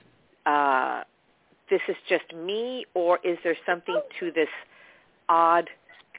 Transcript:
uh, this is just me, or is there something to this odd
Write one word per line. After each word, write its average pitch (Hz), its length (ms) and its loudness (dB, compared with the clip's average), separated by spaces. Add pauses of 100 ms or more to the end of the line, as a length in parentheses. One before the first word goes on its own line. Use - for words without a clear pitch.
(460)
uh, 135 580 2 (640)
this 190 200 0
is 190 80 -4 (120)
just - 280 -2
me, 220 580 -6
or 175 300 2
is 170 200 -2
there 165 220 -2
something 185 340 -2 (200)
to 175 120 -6
this 151 180 0 (800)
odd 170 380 4 (520)